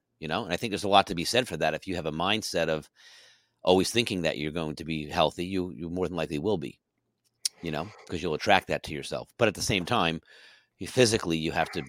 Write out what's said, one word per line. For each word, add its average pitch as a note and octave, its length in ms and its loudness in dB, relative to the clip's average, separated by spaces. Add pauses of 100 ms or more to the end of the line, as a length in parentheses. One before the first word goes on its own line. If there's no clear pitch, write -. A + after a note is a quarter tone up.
(180)
you D#2+ 100 -10
know? F2+ 160 -2
And E2+ 80 -6
I F2 40 0
think A#2 160 -4
there's F#2+ 120 -4
a G2+ 40 0
lot G2 200 8
to F#2+ 60 -4
be E2+ 100 -2
said A#2+ 220 2
for F2 120 -8
that. D#2 160 2
If D#2 120 -8
you F#2+ 100 -4
have E2 100 -4
a D2+ 60 -4
mindset F2+ 560 0
of D#2 200 -2 (760)
always F#2 280 6
thinking G#2 300 0
that D2+ 160 0
you're D2+ 140 -4
going D#2 240 -4
to E2 80 -12
be D2+ 240 -6
healthy, D#2+ 380 2
you, F#2 240 -4
you D#2+ 180 -8
more F2 200 -2
than F2 80 -8
likely D#2 220 -2
will F#2+ 200 0
be, C2+ 200 -10 (840)
you E2 80 -6
know, D#2 180 -4 (200)
'cause F2+ 140 -6
you'll E2 120 -2
attract F#2+ 340 2
that D2+ 160 -2
to - 80 -8
yourself. C#2 360 -8 (100)
But A#2 100 4
at G2 60 -2
the F#2+ 80 -8
same F#2+ 220 0
time, E2 360 0 (580)
you F#2+ 100 -10
physically, G#2+ 500 4
you D#2+ 140 -2
have E2 200 0
to D#2+ 160 -6